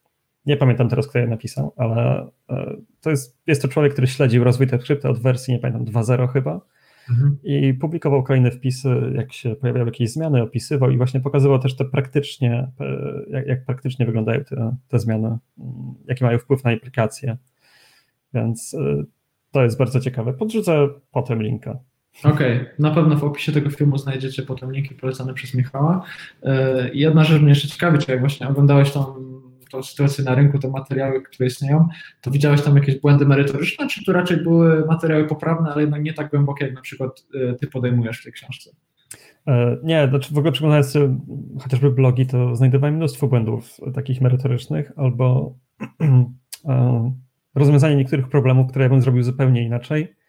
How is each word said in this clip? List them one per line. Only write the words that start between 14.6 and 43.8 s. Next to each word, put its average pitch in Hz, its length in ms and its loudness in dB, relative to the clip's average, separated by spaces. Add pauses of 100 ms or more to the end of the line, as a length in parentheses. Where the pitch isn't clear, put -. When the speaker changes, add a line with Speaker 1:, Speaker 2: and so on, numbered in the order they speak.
Speaker 1:
te 120 120 0
zmiany, 110 280 -2
mm, 117 120 -6 (680)
jaki 131 160 -4
mają 117 140 2
wpływ 131 260 -2
na 120 80 0
aplikacje. 117 680 -4 (960)
Więc, 113 460 -4
e, 143 240 -2 (480)
to 135 120 2
jest 113 140 0
bardzo 123 220 0
ciekawe. 123 340 -4
Podrzucę 185 540 0 (240)
potem 120 320 -4
linka. 117 360 -6 (440)
Speaker 2:
Okej, 135 420 2 (140)
na 151 120 2
pewno 156 240 4
w 143 80 -2
opisie 147 280 -4
tego 147 180 0
filmu 143 280 0
znajdziecie 131 460 -8
potem 131 280 -10
linki 139 240 -8
polecane 131 380 -8
przez - 200 -14
Michała. 143 520 -2 (380)
E, 131 500 0
jedna 156 300 4
rzecz 156 180 4
mnie 147 80 6
jeszcze 143 180 4
ciekawi, 160 320 2
czy - 120 -4
jak 127 80 0
właśnie 127 280 -2
oglądałeś 143 440 6
tą, 139 240 -6 (560)
tą 131 120 -10
sytuację 139 400 -2
na 127 120 0
rynku, 139 240 4
te 131 100 -4
materiały, 135 520 -4
które - 260 -4
istnieją, 143 400 2 (340)
to 127 100 -4
widziałeś 143 300 4
tam 143 140 4
jakieś 139 240 2
błędy 143 260 4
merytoryczne, 143 640 0
czy - 180 -8
to 190 80 0
raczej 180 240 0
były 165 480 4
materiały 156 420 0
poprawne, 160 420 -2
ale 147 120 -2
jednak 147 220 0
nie 156 100 -4
tak 151 160 -8
głębokie, 143 360 0
jak 127 80 -6
na 131 80 -16
przykład, - 420 -10 (120)
e, 127 180 -2
ty 131 140 -8
podejmujesz 120 520 -2
w - 40 -20
tej 117 100 -20
książce? - 360 -20 (760)
Speaker 1:
E, 120 360 2
nie, 156 260 2
znaczy 139 240 -2
w 147 40 -2
ogóle 147 140 0
przeglądając 151 360 2
sobie 139 320 0 (400)
chociażby 131 320 0
blogi, 127 340 2
to 123 300 0
znajdowałem 135 400 2
mnóstwo 160 320 -2
błędów 113 500 -2 (160)